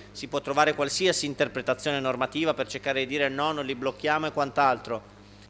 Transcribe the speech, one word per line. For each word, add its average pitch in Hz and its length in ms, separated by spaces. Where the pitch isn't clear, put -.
si - 160
può 143 120
trovare 147 360
qualsiasi 156 500
interpretazione 135 760
normativa 131 540
per 135 140
cercare 135 320
di 131 80
dire: 143 200
"No, 143 240
non 147 140
li 135 80
blocchiamo" 151 540
e 143 40
quant'altro. 127 920